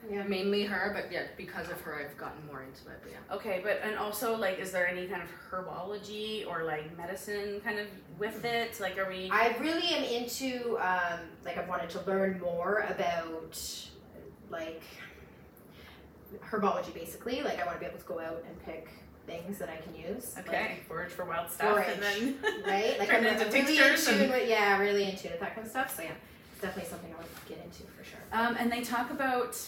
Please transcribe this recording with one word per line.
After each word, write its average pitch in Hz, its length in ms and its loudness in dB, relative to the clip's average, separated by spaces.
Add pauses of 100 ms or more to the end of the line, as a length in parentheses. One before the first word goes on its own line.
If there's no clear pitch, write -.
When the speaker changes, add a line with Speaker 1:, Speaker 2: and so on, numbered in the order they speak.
Speaker 1:
Yeah. 202 140 -2
Speaker 2:
Mainly 202 420 2
her, 196 300 0
but 175 180 -4
yeah, 175 120 -2 (120)
because 165 340 -8
of 156 100 -8
her, 151 180 -6
I've - 180 -8
gotten 151 300 -10
more 139 160 -10
into 131 260 -16
it, 135 140 -14
but - 80 -14
yeah. - 240 -10
Speaker 3:
Okay, 196 300 -2
but, 208 180 2
and 214 160 0
also, 214 380 0
like, 190 240 2
is 185 100 -4
there 180 160 4
any 180 220 0
kind 180 140 -4
of 170 60 -8 (220)
herbology 196 960 -6
or, 170 160 -2
like, 160 340 -2
medicine 202 640 -4
kind 220 180 -2
of 208 60 -4 (320)
with 226 220 -2
Speaker 2:
Hmm. 233 60 -2
Speaker 3:
it? 233 340 0
Like, 190 160 -2
are 190 120 0
we 190 240 -4
Speaker 1:
I 226 260 6
really 330 300 2
am 285 160 2
into, 240 760 -2
um, 180 400 2 (260)
like, 175 140 -4
I've 175 100 -4
wanted 175 220 -2
to 180 120 -4
learn 190 380 2
more 175 480 2
about, 165 720 -2 (920)
like, 160 320 -6 (1700)
herbology, 180 460 2
basically. 233 480 -6
Like, - 180 -2
I 175 60 0
wanna 170 140 -4
be 175 60 -6
able 180 120 -8
to - 80 -14
go 165 140 -4
out 165 280 -6
and - 160 -14
pick - 240 -10 (380)
things 170 320 -8
that - 100 -4
I 160 100 -8
can 165 180 -12
use. 208 420 -8
Speaker 3:
Okay, 175 240 0 (140)
Speaker 1:
Like, - 100 -12
Speaker 3:
forage 170 260 -6
for 180 120 -4
wild 170 260 -2
stuff 208 240 4
Speaker 1:
forage, 190 140 6
Speaker 3:
and 180 140 0
then 214 360 2 (140)
<laughs> 190 140 -4
Speaker 1:
right? 202 340 4
Like, 202 80 2
Speaker 3:
turn 226 80 8
Speaker 1:
I'm, 226 100 8
Speaker 3:
it 220 60 6
into 226 140 4
Speaker 1:
I'm 208 60 0
really 269 140 8 (100)
Speaker 3:
tinctures 277 320 8
Speaker 1:
in 226 60 8
tune 202 80 8
Speaker 3:
and 262 100 6
Speaker 1:
with, 247 160 4
yeah, 208 300 6
really 202 320 4
in 185 60 -4
tune - 160 -6
with - 80 -4
that 196 160 -4
kind 226 100 -6
of 220 40 -8
stuff. 262 260 -2
So - 80 -6
yeah, 156 80 -6 (400)
it's - 100 -10
definitely 185 260 -4
something 170 240 -10
I 165 40 -12
wanna 165 120 -12 (200)
get - 160 -10
into - 180 -14 (100)
for - 120 -16
sure. - 160 -14 (120)
Speaker 3:
Um, 233 260 4
and 233 140 4
they 240 100 0
talk 233 280 0
about 254 440 2 (120)